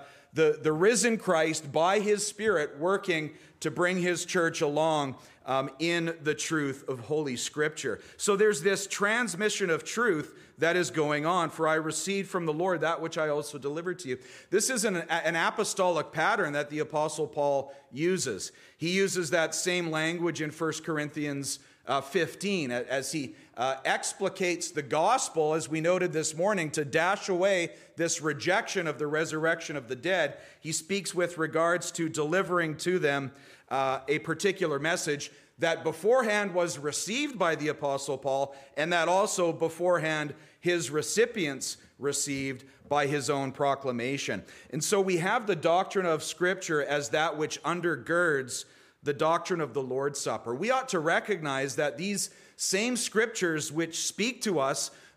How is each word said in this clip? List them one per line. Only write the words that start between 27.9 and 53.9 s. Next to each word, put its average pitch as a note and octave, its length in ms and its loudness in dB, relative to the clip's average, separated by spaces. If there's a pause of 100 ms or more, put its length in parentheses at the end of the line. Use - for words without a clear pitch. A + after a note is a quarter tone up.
this D#3+ 260 0
rejection E3+ 640 0
of A#2 140 -4
the D3+ 80 -2
resurrection D#3 640 -2
of B2+ 140 -8
the B2+ 80 -6
dead. D3+ 400 0 (240)
He D3+ 100 -10
speaks G3 420 -4
with F3 260 0
regards E3 540 0
to E3 160 -2
delivering E3 680 0
to F3+ 240 0
them, C#3+ 320 0 (360)
uh, C3 380 0
a D3 140 2
particular D#3+ 580 0
message D3+ 540 -2 (260)
that E3 240 0
beforehand G#3 720 2
was E3+ 240 0
received A3+ 580 -4
by E3+ 200 2
the D3 100 -4
Apostle C#3 500 -2
Paul, C#3 380 -2 (220)
and D#3 160 0
that E3 160 2
also F#3 440 4
beforehand D#3+ 840 0 (240)
his E3+ 320 0
recipients D3+ 840 0 (220)
received C3+ 640 -2 (240)
by D3 180 2
his C#3 220 0
own C#3 220 2
proclamation. C3+ 960 0 (260)
And D#3 120 -6
so G3 180 4
we F#3 180 2
have G3+ 280 0
the F#3+ 100 2
doctrine F3+ 500 2
of D#3 160 2
Scripture F3 600 0
as C#3+ 260 -2
that D#3 260 0
which D3+ 280 -4
undergirds D#3 1000 0 (380)
the D3 100 -2
doctrine E3 480 0
of B2 140 -4
the C#3 80 -2
Lord's C3+ 380 -4
Supper. A#2 340 -4
We G3 160 -2
ought B3+ 200 0
to F3 100 0
recognize D#3 760 0
that D3 220 0
these G3 320 -4 (260)
same A#3 400 0
Scriptures F#3 760 0
which E3 340 -2